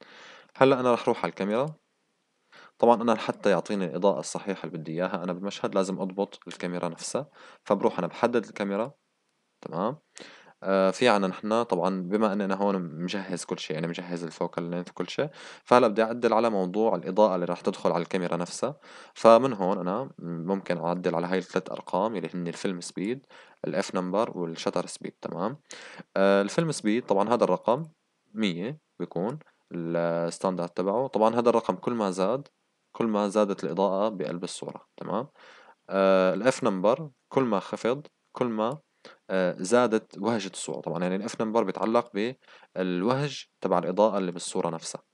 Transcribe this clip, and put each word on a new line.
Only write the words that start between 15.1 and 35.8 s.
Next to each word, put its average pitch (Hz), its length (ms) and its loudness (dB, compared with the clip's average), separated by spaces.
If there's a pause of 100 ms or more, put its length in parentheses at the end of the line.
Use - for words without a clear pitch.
فهلا 123 220 8
بدي 107 160 2
أعدل 117 300 0
على 113 160 4
موضوع 101 460 2
الإضاءة 95 400 2
اللي 87 100 0
راح 87 160 -4
تدخل 98 300 -2
على 85 120 0
الكاميرا 87 340 -2
نفسها. 104 380 -4 (380)
فمن 117 400 8
هون 98 260 0
أنا 101 300 -4 (100)
ممكن 85 580 -4
أعدل 87 380 -2
على 87 120 0
هاي 92 100 0
الثلاث - 340 -4
أرقام 104 440 -2
اللي 82 200 -6
هن 87 120 -4
الفيلم 87 340 -6
سبيد، 107 440 -6 (420)
الإف 87 280 -4
نمبر 95 420 -2
والشتر 87 480 -4
سبيد. - 360 -12
تمام. 101 360 -6 (600)
آه، 98 240 6
الفيلم 151 300 0
سبيد 110 340 0
طبعًا 101 240 2
هذا 113 140 2
الرقم 110 400 2 (500)
مية 107 460 -4 (200)
بيكون 98 400 -4 (320)
الستاندرد 85 960 -2
تبعه. 101 380 -2
طبعًا 110 280 2
هذا 120 140 4
الرقم 110 260 2
كل 120 180 -4
ما 104 180 0
زاد، 98 360 -2 (440)
كل - 160 -2
ما 104 200 2
زادت 98 360 2
الإضاءة 95 460 2
بقلب 92 340 -6
الصورة. - 420 -10 (120)
تمام. 104 300 -4 (640)